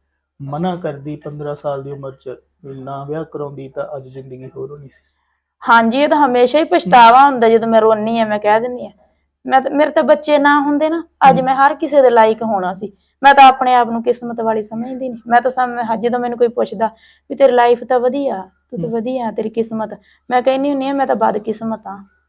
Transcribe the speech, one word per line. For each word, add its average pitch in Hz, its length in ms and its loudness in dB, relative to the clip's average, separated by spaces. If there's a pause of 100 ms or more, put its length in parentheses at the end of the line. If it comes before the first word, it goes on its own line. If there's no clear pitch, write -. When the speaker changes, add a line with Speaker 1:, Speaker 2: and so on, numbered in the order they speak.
(420)
Speaker 1:
ਮਨਾ 156 340 -6
ਕਰਦੀ 151 400 -10
ਪੰਦਰਾਂ 147 380 -12
ਸਾਲ 143 280 -8
ਦੀ 143 80 -14
ਉਮਰ 139 220 -14
'ਚ, - 160 -20 (360)
ਵੀ 135 180 -16
ਨਾ 139 220 -12
ਵਿਆਹ 156 200 -8
ਕਰਾਉਂਦੀ 143 440 -14
ਤਾਂ 143 280 -12
ਅੱਜ 131 120 -16
ਜ਼ਿੰਦਗੀ 131 480 -18
ਹੋਰ 135 140 -12
ਹੋਣੀ 143 180 -20
ਸੀ? - 140 -20 (680)
Speaker 2:
ਹਾਂਜੀ, 226 300 2
ਇਹ 294 100 2
ਤਾਂ 302 180 2
ਹਮੇਸ਼ਾ 247 320 2
ਹੀ 320 60 0
ਪਛਤਾਵਾ 254 600 6
ਹੁੰਦਾ, 240 220 2
ਜਦੋਂ 226 200 2
ਮੈਂ 226 120 4
ਰੋਂਦੀ 220 380 2
ਹਾਂ, 226 80 0
ਮੈਂ 208 120 -2
ਕਹਿ 208 220 2
ਦਿੰਦੀ 247 240 -8
ਹਾਂ, 208 80 -16 (540)
"ਮੈਂ 262 140 2
ਤਾਂ, 262 100 -4
ਮੇਰੇ 294 200 2
ਤਾਂ 302 120 0
ਬੱਚੇ 294 360 2
ਨਾ 285 220 4
ਹੁੰਦੇ 294 300 0
ਨਾ, 330 180 -6 (200)
ਅੱਜ 269 80 6
Speaker 1:
ਹੂੰ। 262 80 -2
Speaker 2:
ਮੈਂ 262 100 0
ਹਰ 269 200 2
ਕਿਸੇ 294 280 2
ਦੇ 254 80 6
ਲਾਇਕ 220 320 2
ਹੋਣਾ 190 320 -4
ਸੀ।" 190 180 -12 (300)
ਮੈਂ 277 120 6
ਤਾਂ 277 140 8
ਆਪਣੇ 254 260 2
ਆਪ 240 160 2
ਨੂੰ 233 120 -6
ਕਿਸਮਤ 233 380 -6
ਵਾਲੀ 220 220 -4
ਸਮਝਦੀ 247 460 -10
ਨਹੀਂ। 233 180 -12
ਮੈਂ 233 140 2
ਤਾਂ 254 100 0
ਸਮ-, 240 500 -4
ਜਦੋਂ 240 200 -2
ਮੈਨੂੰ 240 180 -6
ਕੋਈ 240 100 2
ਪੁੱਛਦਾ 226 420 -4 (400)
ਵੀ 269 60 -10
"ਤੇਰੀ 269 160 4
ਲਾਈਫ 240 320 2
ਤਾਂ 247 160 0
ਵਧੀਆ, 240 480 -4 (220)
ਤੂੰ 185 100 -10
ਤਾਂ 226 80 -6
Speaker 1:
ਹੂੰ। 226 120 -6
Speaker 2:
ਵਧੀਆ, 247 300 -6
ਤੇਰੀ 220 200 -6
ਕਿਸਮਤ," 220 480 -6 (320)
ਮੈਂ 247 120 0
ਕਹਿੰਦੀ 269 280 0
ਹੁੰਦੀ 269 160 -4
ਹਾਂ, 277 80 -2
"ਮੈਂ 269 120 -2
ਤਾਂ 262 100 0
ਬਦਕਿਸਮਤ 220 720 -4
ਹਾਂ, 196 180 -16 (240)